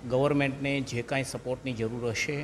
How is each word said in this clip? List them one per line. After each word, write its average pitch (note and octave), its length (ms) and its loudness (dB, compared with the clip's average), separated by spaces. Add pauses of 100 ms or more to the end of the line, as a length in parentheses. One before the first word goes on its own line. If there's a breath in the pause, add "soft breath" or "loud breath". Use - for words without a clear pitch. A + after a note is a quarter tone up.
ગવર્મેન્ટને C#3 720 4
જે A#2+ 200 -2
કાંઈ C3+ 220 0
સપોર્ટની B2+ 500 -4
જરૂર A#2 380 -2
હશે C#3+ 320 -2